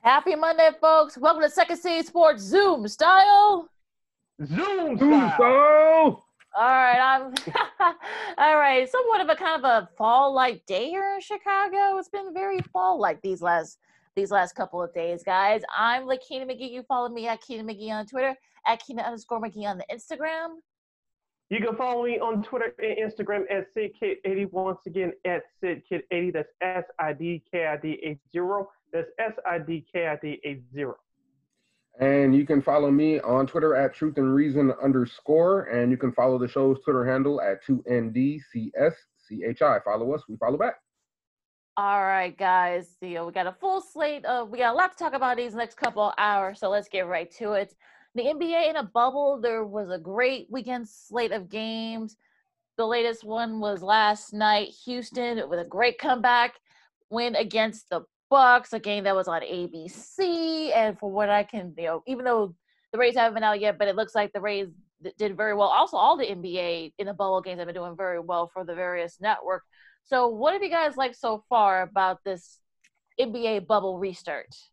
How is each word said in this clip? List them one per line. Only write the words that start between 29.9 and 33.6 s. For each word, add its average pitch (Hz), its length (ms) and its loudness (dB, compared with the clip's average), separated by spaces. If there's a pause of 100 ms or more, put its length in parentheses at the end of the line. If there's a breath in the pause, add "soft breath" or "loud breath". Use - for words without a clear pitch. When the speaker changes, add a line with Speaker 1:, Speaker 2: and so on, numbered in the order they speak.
Speaker 2:
K 170 140 -4
I 151 120 -4
D 151 260 -10
eight 139 180 -10 (100)
zero. 135 240 -8 (1040)
Speaker 3:
And 139 360 4
you 143 100 4
can 143 160 2
follow 143 300 2
me 151 300 4
on 131 260 2
Twitter 156 280 2